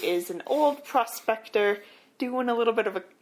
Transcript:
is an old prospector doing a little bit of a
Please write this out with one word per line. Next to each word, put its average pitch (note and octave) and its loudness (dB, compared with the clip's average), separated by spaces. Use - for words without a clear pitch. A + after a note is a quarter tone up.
is F3 -2
an F3 -8
old C#4+ 2
prospector A3 0
doing B3+ -2
a A#3+ 2
little A#3 2
bit A3 0
of F#3+ -4
a F#3 -6